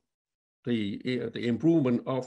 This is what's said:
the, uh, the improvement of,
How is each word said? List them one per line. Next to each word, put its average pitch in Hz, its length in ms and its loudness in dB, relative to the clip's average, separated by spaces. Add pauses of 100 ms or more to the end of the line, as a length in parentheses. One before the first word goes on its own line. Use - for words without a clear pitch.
(640)
the, 120 580 -4
uh, 117 100 -6
the 110 140 -4
improvement 123 580 4
of, 131 220 -2